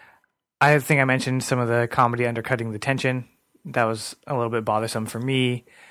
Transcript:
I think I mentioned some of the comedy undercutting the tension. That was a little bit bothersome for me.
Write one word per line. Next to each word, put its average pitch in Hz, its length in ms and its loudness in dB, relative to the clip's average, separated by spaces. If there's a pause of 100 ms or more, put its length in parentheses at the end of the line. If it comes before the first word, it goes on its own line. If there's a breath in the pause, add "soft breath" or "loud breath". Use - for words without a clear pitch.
(600 loud breath)
I 147 180 6
think 139 220 2
I 131 40 4
mentioned 131 380 0
some 127 160 0
of 120 80 0
the 117 220 2
comedy 120 360 2
undercutting 117 460 -2
the 104 80 -6
tension. 127 480 -2 (380)
That 127 180 0
was 113 320 -4 (100)
a 147 80 -6
little 120 160 0
bit 113 140 -2
bothersome 110 440 -2
for 113 120 -8
me. 127 460 0 (260 loud breath)